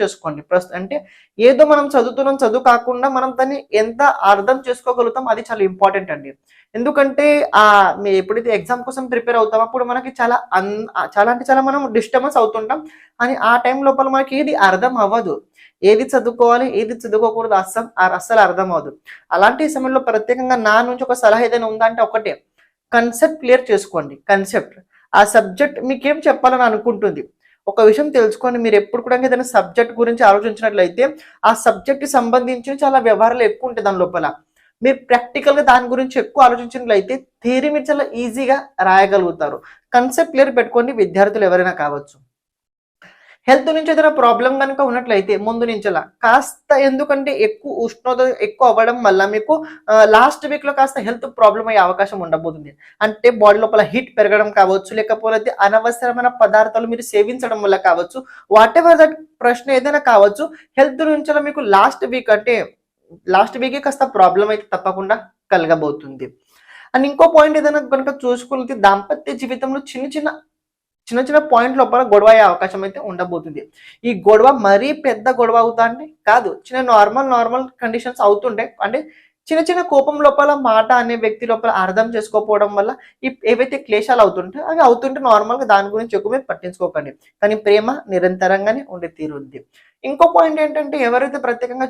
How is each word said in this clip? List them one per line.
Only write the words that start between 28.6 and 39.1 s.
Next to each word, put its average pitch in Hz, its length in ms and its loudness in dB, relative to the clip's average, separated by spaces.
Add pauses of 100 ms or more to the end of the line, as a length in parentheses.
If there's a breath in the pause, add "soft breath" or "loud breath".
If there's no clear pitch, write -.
ఎప్పుడు 233 200 -6
కూడా 247 140 -2
ఏదైనా 254 300 -2 (100)
సబ్జెక్ట్ 226 440 0
గురించి 233 240 0
ఆలోచించినట్లయితే 214 920 0 (280 loud breath)
ఆ 233 100 4
సబ్జెక్ట్ 233 500 -2
కి 277 60 -8
సంబంధించిన 247 760 -2
చాలా 269 140 2
వ్యవహారాలు 233 440 2
ఎక్కువ 220 260 -2
ఉంటాయి 226 160 -8
దాని 196 140 0
లోపల. 170 340 -2 (500)
మీరు 262 140 2 (140)
ప్రాక్టికల్గా 277 520 0
దాని 247 260 4
గురించి 254 300 -4
ఎక్కువ - 260 2
ఆలోచించినట్లయితే 240 720 0 (260)
థియరీ 254 260 0
మీరు 294 220 -4
చాలా 285 140 0 (180)
ఈజీగా 262 460 -2 (200)
రాయగలుగుతారు. 180 720 2 (340 soft breath)